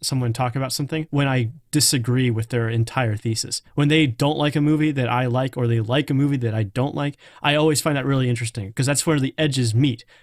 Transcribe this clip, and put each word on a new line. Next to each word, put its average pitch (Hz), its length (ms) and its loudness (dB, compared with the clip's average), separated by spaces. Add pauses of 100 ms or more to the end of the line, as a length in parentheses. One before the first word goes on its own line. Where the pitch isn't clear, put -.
someone 127 300 0
talk 123 220 -2
about 131 160 -4
something, 156 380 -4
when 143 180 0
I 127 220 0 (220)
disagree 127 580 2
with 113 200 -2
their 117 200 -2
entire 113 460 0
thesis. - 480 -4 (100)
When 147 140 2
they 156 180 4
don't 143 320 0
like 147 180 0
a 151 60 2
movie 151 300 2
that 131 180 -2
I 123 160 0
like, 127 320 -2
or 127 80 0
they 117 140 2
like 131 320 0
a - 20 0
movie 139 240 2
that 113 160 -2
I 110 80 0
don't 123 320 -2
like, 143 240 -4 (240)
I 143 140 2
always 151 260 2
find 147 160 0
that 131 80 -2
really 131 240 0
interesting, 113 420 -4
'cause 131 140 -2
that's 139 220 0
where 156 120 2
the 131 160 -2
edges 131 380 0
meet. 123 320 2 (180)